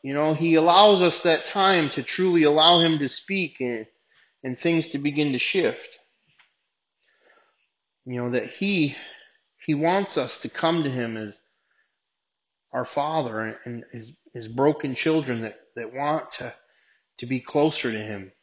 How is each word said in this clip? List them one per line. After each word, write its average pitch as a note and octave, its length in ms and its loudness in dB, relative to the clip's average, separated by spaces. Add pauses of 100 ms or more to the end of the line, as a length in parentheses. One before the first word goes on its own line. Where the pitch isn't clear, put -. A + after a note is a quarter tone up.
You C#3 120 -8
know, D3+ 200 0
he E3 220 2
allows F#3 440 8
us F3 220 2
that D#3+ 240 2
time F#3+ 440 2
to C#3+ 120 -6
truly F3 400 2
allow D#3 380 6
him E3 180 2
to C#3+ 100 -2
speak F#3 520 -6
and, A#2+ 260 -4 (560)
and B2+ 160 -8
things E3 300 0
to D3 100 -8
begin D3 340 -2
to B2+ 60 -2
shift. - 600 -2 (2000)
You B2 160 -8
know, B2 100 -4
that B2 180 -4
he, F#3 480 -2 (680)
he D#3 100 -2
wants F#3 440 -2
us B2+ 220 -6
to - 80 -12
come E3+ 340 -2
to C#3+ 80 -2
him A#2+ 260 -6
as G#2+ 220 -12 (1300)
our B2+ 120 -4
Father C#3+ 560 -4
and, A2 240 -8
and A#2 280 -12
his, A#2 200 -18 (220)
his A2+ 140 -12
broken C3+ 480 0
children C3+ 460 -2
that, A2 140 -10 (200)
that A#2 180 -12
want D3 380 -6
to, A#2+ 200 -12 (680)
to B2 80 -12
be B2+ 120 -4
closer D3 540 0
to A2 60 -6
him. G#2 340 -12 (100)